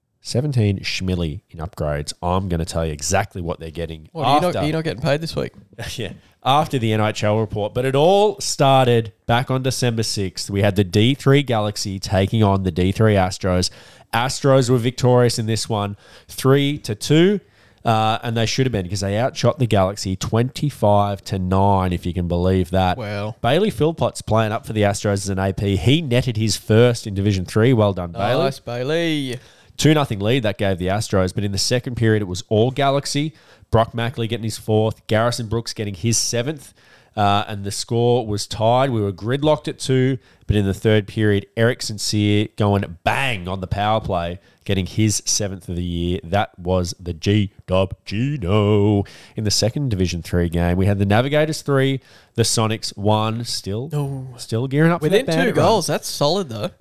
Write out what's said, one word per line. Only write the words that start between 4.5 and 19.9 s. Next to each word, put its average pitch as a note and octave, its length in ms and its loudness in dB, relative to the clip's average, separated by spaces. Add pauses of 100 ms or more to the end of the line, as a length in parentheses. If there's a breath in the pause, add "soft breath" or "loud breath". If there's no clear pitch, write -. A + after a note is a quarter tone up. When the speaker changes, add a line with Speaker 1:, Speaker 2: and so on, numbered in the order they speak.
Speaker 2:
are F#2+ 60 -2
you D3+ 80 -2
not D#3+ 100 -4
getting B2 180 -6
paid D3+ 200 -2
this D#3+ 140 -8
week? - 180 -6 (240)
Speaker 1:
<laughs> - 200 -10
Yeah, G#2 160 -8 (300 soft breath)
after C#3+ 340 2
the A2+ 140 0
N A2 80 2
H G#2+ 240 0
L G#2+ 160 2
report. G#2+ 340 -4
But B2+ 120 -2
it C3+ 100 0
all G3+ 460 4
started B2 720 4 (140)
back A#2+ 220 0
on C3 140 -2
December A#2+ 400 0
sixth. - 460 -6
We G2 120 0
had G2+ 140 2
the G#2 80 4
D G#2 300 2
three C#3 300 4
Galaxy G#2 560 -4
taking G2+ 440 2
on G2 200 2
the F#2 80 0
D F2+ 200 2
three A2 220 4
Astros. F#2 560 0 (440 loud breath)
Astros C3+ 560 2
were B2+ 80 4
victorious B2 640 2
in A2+ 60 -4
this A2 240 -4
one, G#2 260 -4 (320 loud breath)
three C#3+ 520 2
to - 160 -6
two. F3 440 2 (460 soft breath)
Uh, A2 380 2
and A#2 120 -4
they A2+ 100 0
should C3 200 0
have B2+ 80 -2
been, F#2+ 160 -4
'cause G2 100 -6
they G2 180 -2
outshot C3+ 400 0
the B2+ 80 0
Galaxy G2 520 0